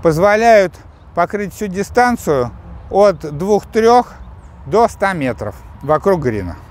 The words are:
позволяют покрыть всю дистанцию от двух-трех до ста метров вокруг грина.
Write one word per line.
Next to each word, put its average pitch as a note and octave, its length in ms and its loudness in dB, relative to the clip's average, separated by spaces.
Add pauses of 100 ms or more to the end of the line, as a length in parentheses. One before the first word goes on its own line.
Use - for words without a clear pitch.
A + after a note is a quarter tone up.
позволяют G3+ 720 4 (400)
покрыть F3+ 400 -4
всю G#3+ 140 -8
дистанцию F#3+ 800 -2 (400)
от F#3+ 300 2
двух-трех G#3 920 0 (520)
до G#3 220 2
ста G3 260 -4
метров B2 400 -6 (300)
вокруг D#3 400 0
грина. G2 320 -4 (160)